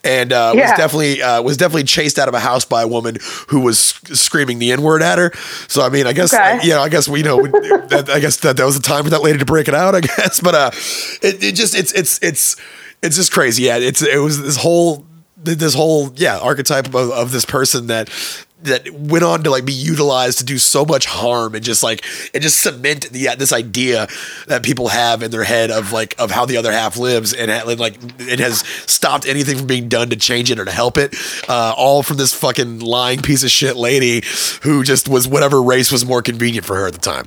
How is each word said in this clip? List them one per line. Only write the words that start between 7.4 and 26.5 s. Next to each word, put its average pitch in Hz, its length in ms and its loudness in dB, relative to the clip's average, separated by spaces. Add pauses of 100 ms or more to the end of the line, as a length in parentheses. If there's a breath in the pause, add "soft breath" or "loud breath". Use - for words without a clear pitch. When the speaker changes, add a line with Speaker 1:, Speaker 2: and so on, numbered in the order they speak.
Speaker 2:
<laughs> - 460 2
Speaker 1:
that, 139 240 0
I 147 80 2
guess 143 180 0
that, 131 200 2
that 131 80 4
was 139 120 2
the 127 80 -4
time 147 180 0
for 151 60 0
that 156 120 2
lady 151 160 4
to 135 80 0
break 156 220 2
it 147 60 2
out, 185 200 4
I 180 60 4
<laughs> - 20 0
guess. - 380 -2
But, 175 140 4
uh, 139 160 4 (520 loud breath)
it, 190 200 0
it 202 120 -2
just, 220 200 0
it's, 190 180 -2
it's, 180 300 0
it's, - 340 -2 (460 loud breath)
it's 165 140 0
just 185 160 0
crazy. 127 320 2
Yeah, 120 140 2
it's, 127 240 0
it 143 160 2
was 147 240 0
this 135 160 -2
whole, 165 460 2 (400)
th-, 170 140 -2
this 156 160 0
whole, 156 420 2
yeah, 131 220 2
archetype 135 500 0
of, 127 60 -10 (160)
of 123 220 -2
this 127 140 -2
person 131 420 -2
that, 113 220 -4 (520 loud breath)
that 131 300 -2
went 151 320 0
on 170 180 0
to, 156 80 0
like, 131 140 0
be 139 80 -4
utilized 135 680 0
to 123 60 -6
do 131 120 -6
so 139 280 2
much 151 220 2
harm 113 500 -2
and 110 80 -10
just, 113 180 -2
like, 113 220 -2 (280 loud breath)
and 135 120 -4
just 156 180 2
cement 143 480 -2
the, 127 160 -4
uh, 123 80 -2
this 135 180 -2
idea 117 540 -2 (400 loud breath)
that 123 160 -2
people 123 240 -2
have 117 380 0
in 113 80 -6
their 110 100 -4
head 113 300 0
of, 104 180 -2
like, 110 260 -4
of 117 140 -2
how 127 160 0
the 127 100 -2